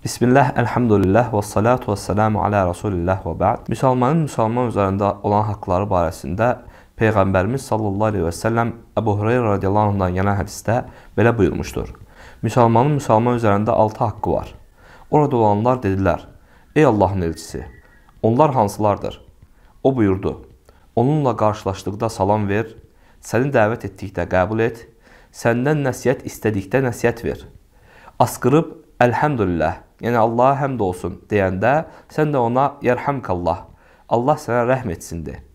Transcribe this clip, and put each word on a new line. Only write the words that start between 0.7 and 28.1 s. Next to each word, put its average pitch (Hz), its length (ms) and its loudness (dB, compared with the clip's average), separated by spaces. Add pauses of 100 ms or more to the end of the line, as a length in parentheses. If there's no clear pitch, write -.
və 104 100 0
salatu 110 480 0
və 101 80 0
salamu 107 400 0
alə 101 300 2
rasulillah 92 560 -2
və 85 140 -6
ba'd. - 280 0
Müsəlmanın 131 640 0
müsəlman 117 420 0
üzərində 101 380 2 (180)
olan 104 220 2
haqqları 101 420 -2
barəsində 87 560 0 (520)
Peyğəmbərimiz 104 680 2
sallallahu 107 440 -2
aleyhi 92 160 -2
və 87 80 -2
səlləm 117 360 -2 (280)
Əbu 104 200 0
Hüreyrə 110 380 0
radiyallahu 101 360 0
anhdan 92 220 0
gələn 98 240 0
hədisdə - 380 -2 (400)
belə 113 200 4
buyurmuşdur. - 560 -2 (500)
Müsəlmanın 120 580 4
müsəlman 120 380 2
üzərində 107 360 2
altı 107 300 0
haqqı 98 260 -4
var. - 220 -4 (580)
Orada 147 240 2
olanlar 113 480 2
dedilər: 95 420 0 (500)
"Ey 151 100 6
Allahın 98 360 2
elçisi, 78 440 -6 (560)
onlar 131 320 4
hansılardır?" 104 680 -2 (600)
O 135 120 2
buyurdu: 95 500 0 (500)
"Onunla 135 400 0
qarşılaşdıqda 104 720 -4
salam 104 400 0
ver, 104 180 -2 (540)
səni 127 300 -2
dəvət 113 380 0
etdikdə 90 420 -8
qəbul 95 320 0
et, - 240 -4 (440)
səndən 131 560 0
nəsihət 120 360 -2
istədikdə 107 640 -2
nəsihət 117 360 -2
ver. 65 220 -6 (760)